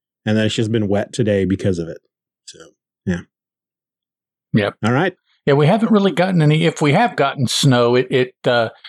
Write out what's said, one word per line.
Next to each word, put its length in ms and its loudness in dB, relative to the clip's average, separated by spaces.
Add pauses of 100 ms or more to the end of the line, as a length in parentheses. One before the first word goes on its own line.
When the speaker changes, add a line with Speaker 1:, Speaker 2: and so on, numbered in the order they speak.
(260)
Speaker 1:
and 120 0
then 80 0
it's 100 -4
just 160 -2
been 180 -2
wet 240 -4
today 320 0
because 340 -2
of 80 -8
it. 100 -14 (480)
So, 140 -20 (460)
yeah. 160 -4 (1300)
Speaker 2:
Yep. 220 0 (100)
Speaker 1:
All 80 0
right. 220 -2 (300)
Speaker 2:
Yeah, 100 2
we 120 2
haven't 240 2
really 200 2
gotten 300 0
any. 240 2
If 160 -2
we 120 2
have 220 2
gotten 320 -2
snow, 480 2
it, 160 2
it, 240 -2 (100)
uh, 240 0 (200)